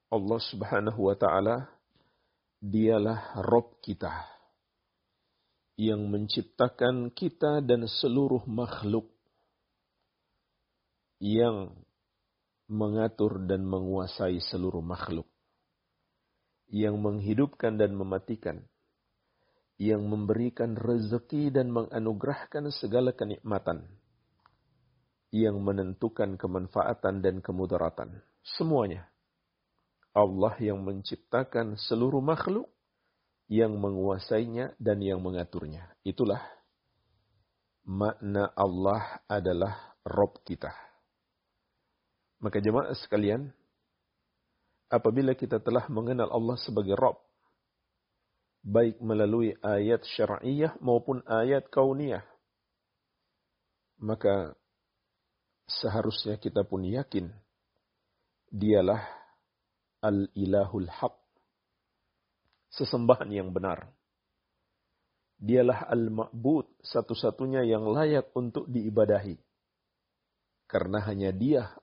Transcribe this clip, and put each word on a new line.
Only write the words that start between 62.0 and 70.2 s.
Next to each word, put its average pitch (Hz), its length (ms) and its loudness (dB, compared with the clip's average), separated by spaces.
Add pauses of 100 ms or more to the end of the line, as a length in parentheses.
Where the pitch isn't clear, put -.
sesembahan 120 640 2
yang 95 160 -2
benar. 90 400 -4 (1500)
Dialah 123 500 4
Al-Ma'bud, 117 960 0
satu-satunya 123 800 -2
yang 110 240 2
layak 147 480 2
untuk 123 320 -4
diibadahi. 107 680 2 (1300)